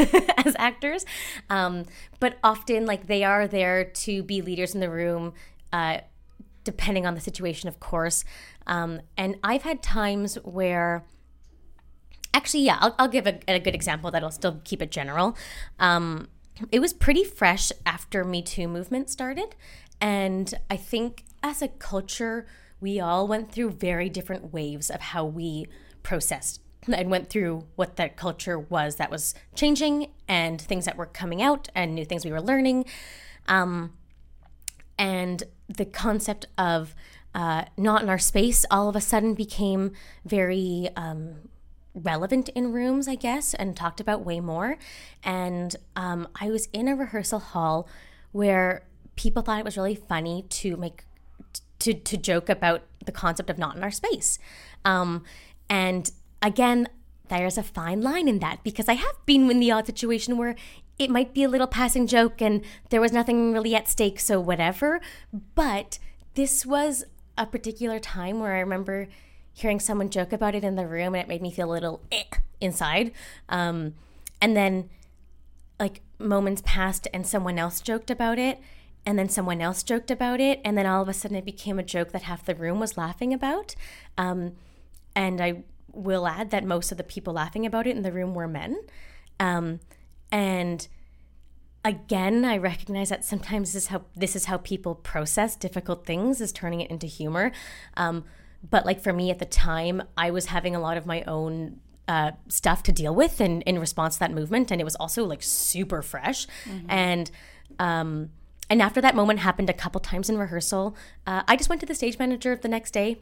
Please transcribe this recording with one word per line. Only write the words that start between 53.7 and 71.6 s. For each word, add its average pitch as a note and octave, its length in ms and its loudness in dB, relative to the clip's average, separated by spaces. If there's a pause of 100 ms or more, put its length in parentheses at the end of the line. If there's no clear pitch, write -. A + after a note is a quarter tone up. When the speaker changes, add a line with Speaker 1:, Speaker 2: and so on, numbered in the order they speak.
Speaker 1:
in F3 60 -10
our G#3 80 -2
space. - 480 -2 (460)
Um, F3+ 380 2 (460)
and F#3 420 0 (300)
again, A#3+ 480 4 (400)
there's F3+ 300 0
a G#3 40 0
fine F3 380 -4
line D4+ 280 2
in G#3 120 4
that E3 220 -2
because A3 260 -2
I A#3 60 6
have B4 200 0 (120)
been C4+ 240 10
in B3 100 6
the A#3 100 6
odd A3 160 4
situation A#3 520 0
where A#3+ 160 -2 (440)
it C4+ 120 2
might B3+ 240 2
be C#4 80 4
a C#4 60 8
little B3+ 180 2
passing B3 400 2
joke A3+ 340 6
and G#3+ 220 4 (280)
there A3+ 100 6
was A3+ 120 4
nothing A#3 400 4
really A3 220 2
at A3 140 2
stake, G3+ 320 2
so G3 200 4
whatever. F3+ 600 2 (540)
But B3 440 0 (360)
this C4+ 320 0
was C#4+ 380 0 (320)
a A3+ 100 -2
particular A3+ 520 -6
time G#3 420 -6
where G3+ 140 -2
I F#3 60 0
remember F#3+ 480 -4 (460)
hearing G#3 260 0
someone G3+ 300 -2
joke F3+ 220 -2
about G#3 220 0
it G#3 100 -2
in F#3+ 120 -2
the F#3 100 -2
room F3 280 -2
and F3+ 80 -2
it - 60 -10
made E3+ 140 -6
me F3+ 80 -6
feel F3 200 -4